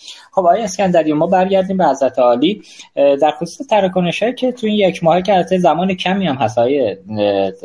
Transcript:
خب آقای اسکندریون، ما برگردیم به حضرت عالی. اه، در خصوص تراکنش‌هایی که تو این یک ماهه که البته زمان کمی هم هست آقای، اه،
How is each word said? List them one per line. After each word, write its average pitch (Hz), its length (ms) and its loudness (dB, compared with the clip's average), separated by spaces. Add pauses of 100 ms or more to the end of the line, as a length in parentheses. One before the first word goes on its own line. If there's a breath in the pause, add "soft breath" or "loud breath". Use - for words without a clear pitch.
(320 loud breath)
خب 190 100 0
آقای 180 200 2
اسکندریون، 175 560 0
ما 156 100 0
برگردیم 190 500 0
به 180 80 2
حضرت 135 340 0
عالی. 131 420 2 (340 loud breath)
اه، 143 200 4
در 151 160 2
خصوص 170 360 -10
تراکنش‌هایی 190 680 0
که 254 160 -2
تو 240 160 -8
این 214 80 -2
یک 190 280 0
ماهه 165 180 2
که 202 120 0
البته 185 240 0
زمان 180 360 2
کمی 180 340 -2
هم 139 80 -2
هست 123 220 -2
آقای، 123 320 0
اه، 92 80 -6 (680)